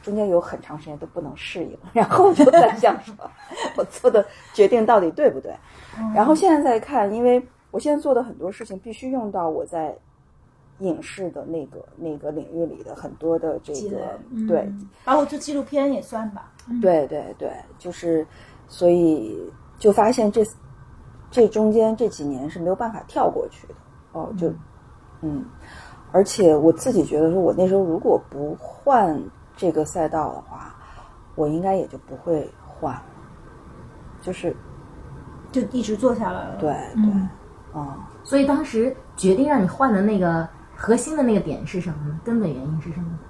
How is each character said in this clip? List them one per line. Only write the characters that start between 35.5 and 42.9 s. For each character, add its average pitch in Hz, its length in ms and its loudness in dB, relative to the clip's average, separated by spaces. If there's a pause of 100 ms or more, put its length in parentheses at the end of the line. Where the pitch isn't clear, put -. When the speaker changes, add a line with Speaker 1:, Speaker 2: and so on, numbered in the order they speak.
Speaker 2:
就 254 120 -2 (100)
一 254 80 -2
直 214 160 -4
做 240 180 2
下 202 160 -4
来 180 180 -8
了。 95 100 -12
Speaker 1:
对， 156 120 -2 (240)
Speaker 2:
嗯。 214 160 4
Speaker 1:
对， - 20 0 (640)
嗯。 143 220 -10 (260)
Speaker 3:
所 277 160 0
以 277 60 4
当 285 180 2
时 240 320 -2 (220)
决 190 180 4
定 277 140 2
让 269 140 4
你 180 40 2
换 269 240 0
的 196 120 2
那 208 160 2
个 165 280 0 (300)
核 - 180 2
心 311 220 -2
的 285 60 0
那 240 100 2
个 202 80 4
点 - 260 -8
是 180 140 -6
什 175 80 -8
么 147 180 -8
呢？ 151 160 -6
根 233 160 -2
本 180 140 -2
原 127 100 -10
因 156 200 -4
是 170 100 -10